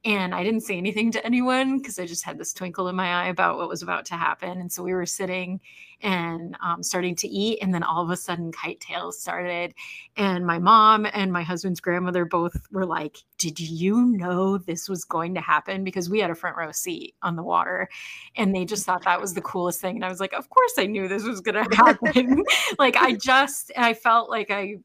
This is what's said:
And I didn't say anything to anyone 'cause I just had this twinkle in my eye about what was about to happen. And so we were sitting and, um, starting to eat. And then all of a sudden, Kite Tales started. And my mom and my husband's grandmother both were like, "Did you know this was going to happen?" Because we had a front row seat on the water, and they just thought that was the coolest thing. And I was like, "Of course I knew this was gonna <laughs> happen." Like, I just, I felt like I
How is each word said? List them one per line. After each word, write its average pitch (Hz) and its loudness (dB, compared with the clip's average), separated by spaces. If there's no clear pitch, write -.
And 196 0
I 175 -2
didn't 220 0
say 196 -6
anything 208 0
to 220 -4
anyone 254 2
'cause - -10
I 180 -6
just 170 -8
had 156 -10
this 165 -10
twinkle 185 -6
in 185 -4
my 180 0
eye 180 -2
about 175 2
what 170 -4
was - -6
about 175 -4
to 175 -8
happen. 180 -4
And 175 -8
so 180 -8
we 180 -2
were 180 -2
sitting 185 -6
and, 170 -4
um, 175 -2
starting 180 -2
to - -6
eat. 214 0
And 190 0
then 170 0
all 165 0
of 170 -2
a 180 0
sudden, 170 -6
Kite - -10
Tales 175 -8
started. 175 -6
And 185 0
my 170 2
mom 214 8
and 190 0
my 175 0
husband's 175 -4
grandmother 180 0
both 170 0
were 190 -2
like, 160 -6
"Did 160 -4
you 175 2
know 190 2
this 175 -6
was 180 -6
going 175 -2
to 170 -4
happen?" 190 0
Because 185 -4
we 208 2
had 185 2
a 165 -4
front 170 -6
row 165 -6
seat - -8
on 170 -2
the 165 -6
water, 180 0
and 196 2
they 185 0
just 190 -4
thought 180 0
that 180 4
was 190 -4
the 180 -4
coolest 175 -2
thing. 190 -4
And 185 -4
I 185 -2
was 185 -8
like, 190 -4
"Of - -8
course 494 4
I 202 2
knew 196 -2
this 196 -2
was 214 -4
gonna 214 0
<laughs> - 2
happen." 254 6
Like, 254 4
I 254 4
just, 262 2
I 233 4
felt 226 4
like 220 -2
I 202 -4